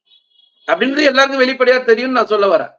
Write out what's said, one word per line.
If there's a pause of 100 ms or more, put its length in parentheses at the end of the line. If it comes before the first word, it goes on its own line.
(680)
அப்படின்றது
எல்லாருக்கும்
வெளிப்படையா
தெரியும்னு
நான்
சொல்ல
வரேன்.